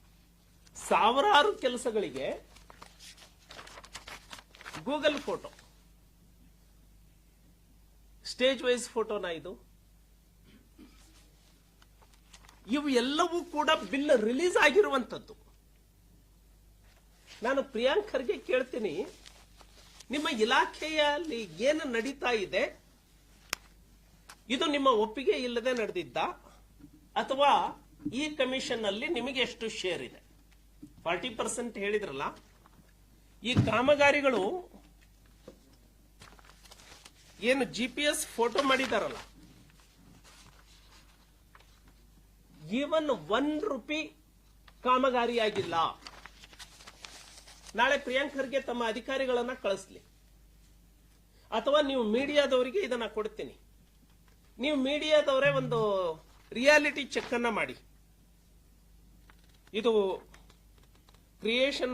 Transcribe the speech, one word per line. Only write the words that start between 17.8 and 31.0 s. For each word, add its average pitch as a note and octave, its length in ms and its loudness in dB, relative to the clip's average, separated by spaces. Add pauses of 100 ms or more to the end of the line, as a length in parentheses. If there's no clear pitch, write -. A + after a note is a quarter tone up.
ಖರ್ಗೆ C#4 260 -2
ಕೇಳ್ತೀನಿ, B3 680 -2 (1040)
ನಿಮ್ಮ D4+ 180 -2
ಇಲಾಖೆಯಲ್ಲಿ C#4+ 1300 0
ಏನು D4+ 280 2
ನಡೀತಾ B3 400 -2
ಇದೆ, G#3+ 500 -2 (1700)
ಇದು C4+ 160 0
ನಿಮ್ಮ C#4+ 220 2
ಒಪ್ಪಿಗೆ B3 440 2
ಇಲ್ಲದೆ B3 420 0
ನಡೆದಿದ್ದ, F#3 440 -4 (1000)
ಅಥವಾ A3+ 680 2 (300)
ಈ D4+ 160 -4
ಕಮಿಷನ್ B3+ 560 -4
ಅಲ್ಲಿ G#3+ 220 -4
ನಿಮಗೆ B3+ 340 -2
ಎಷ್ಟು A3+ 280 -4
ಶೇರ್ E3+ 320 -6
ಇದೆ? - 220 -14 (800)